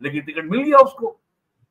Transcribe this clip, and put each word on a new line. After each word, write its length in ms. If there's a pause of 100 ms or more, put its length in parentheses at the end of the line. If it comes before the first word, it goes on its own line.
लेकिन 200
टिकट 220
मिल 180
गया 160
उसको। 400 (520)